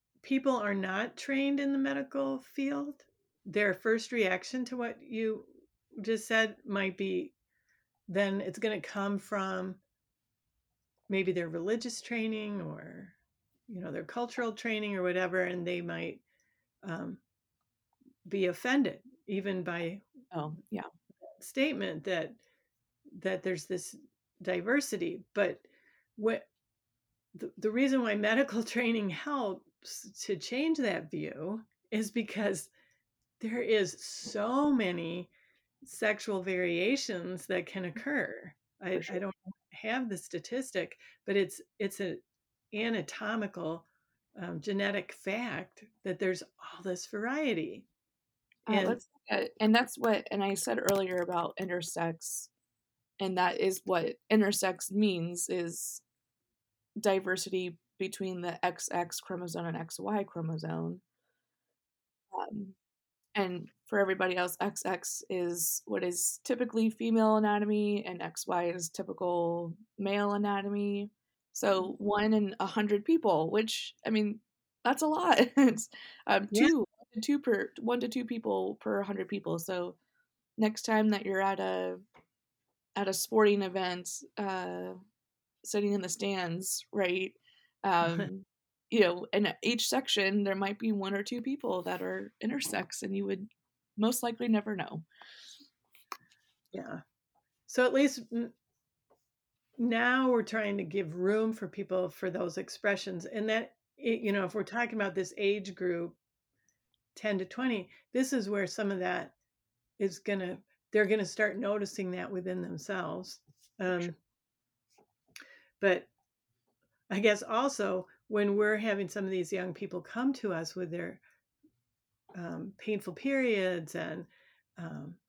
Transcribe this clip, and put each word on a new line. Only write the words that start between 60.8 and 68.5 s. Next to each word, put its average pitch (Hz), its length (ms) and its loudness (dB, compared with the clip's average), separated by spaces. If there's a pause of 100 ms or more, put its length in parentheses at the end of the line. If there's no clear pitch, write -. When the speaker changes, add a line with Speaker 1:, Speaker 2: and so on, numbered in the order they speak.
Speaker 2:
Um, 196 360 -8 (640)
and 180 340 -2 (180)
for 208 120 2
everybody 190 380 2
else, 180 240 0
X 202 240 -2
X - 440 -4
is 175 560 -2
what 196 180 -2
is - 400 -2
typically 233 460 2
female 220 480 4
anatomy, 208 680 2
and 180 160 -8
X 165 260 -6
Y 175 220 2